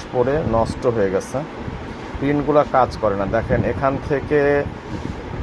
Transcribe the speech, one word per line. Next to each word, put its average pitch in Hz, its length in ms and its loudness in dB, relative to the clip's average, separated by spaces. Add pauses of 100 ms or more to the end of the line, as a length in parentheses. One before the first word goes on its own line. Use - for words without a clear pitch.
(120)
পড়ে 131 380 2
নষ্ট 113 360 0
হয়ে 110 240 2
গেছে, 98 280 -2 (800)
প্রিন্টগুলা 147 540 4
কাজ 127 280 4
করে 101 160 2
না। 98 100 0
দেখেন, 110 380 2
এখান 135 340 0 (100)
থেকে 143 560 2 (800)